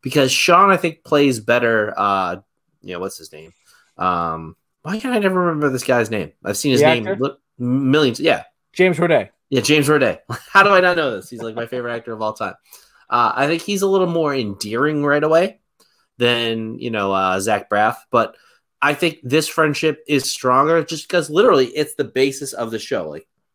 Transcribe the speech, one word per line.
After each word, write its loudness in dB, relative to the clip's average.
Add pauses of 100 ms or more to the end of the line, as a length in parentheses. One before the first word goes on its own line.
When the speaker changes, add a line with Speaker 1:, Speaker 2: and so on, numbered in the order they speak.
Speaker 1:
because 0
Sean, 4
I 4
think, -6
plays 2
better, 0
uh, -2 (460)
you -14
know, -8
what's -8
his -20
name? -20 (460)
Um, -4 (260)
why -6
can't -4
I 0
never 0
remember 0
this -4
guy's 0
name? -6 (120)
I've -4
seen -2
his 4
Speaker 2:
The 6
Speaker 1:
name 2
Speaker 2:
actor? -4
Speaker 1:
li-, -6 (220)
millions. 2
Yeah. 0 (280)
Speaker 2:
James 2
Roday. 2 (200)
Speaker 1:
Yeah, 2
James 2
Roday. 2 (160)
<laughs> -14
How 6
do 4
I 6
not 2
know -2
this? -14
He's, -14
like, -8
my -6
favorite -6
actor -10
of -10
all -4
time. -8 (540)
Uh, 2
I 0
think -2
he's -4
a 2
little 2
more -2
endearing -2
right 2
away 2 (580)
than, -2
you -8
know, -2
uh, 0
Zach -2
Braff, 2 (140)
but 0 (460)
I 2
think -4
this 0
friendship -2
is 0
stronger 2
just -12
'cause -2
literally 4
it's -6
the -4
basis -2
of -8
the -6
show. -6
Like, -14 (280)